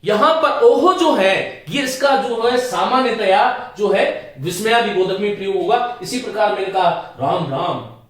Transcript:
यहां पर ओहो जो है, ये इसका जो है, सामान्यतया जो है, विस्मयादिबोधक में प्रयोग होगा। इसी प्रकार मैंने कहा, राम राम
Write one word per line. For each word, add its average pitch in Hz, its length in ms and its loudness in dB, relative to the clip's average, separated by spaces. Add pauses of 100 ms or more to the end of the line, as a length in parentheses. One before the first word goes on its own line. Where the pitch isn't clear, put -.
यहां 214 300 2
पर 311 300 0
ओहो 269 280 6
जो 330 220 2
है, 190 540 0
ये 277 140 -4
इसका 277 340 0
जो 240 320 -2
है, 240 100 2
सामान्यतया 202 1200 0
जो 196 140 0
है, - 460 -2
विस्मयादिबोधक 190 840 0
में 202 160 -2
प्रयोग 196 200 -4
होगा। 214 460 0
इसी 247 160 -8
प्रकार 208 340 -2
मैंने 190 200 -4
कहा, 175 480 0
राम 160 300 -2
राम - 340 -4 (260)